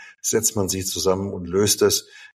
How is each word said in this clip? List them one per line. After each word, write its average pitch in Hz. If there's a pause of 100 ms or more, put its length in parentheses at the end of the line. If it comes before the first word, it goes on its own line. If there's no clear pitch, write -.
(220)
setzt -
man 98
sich 92
zusammen 95
und 92
löst 101
es. - (280)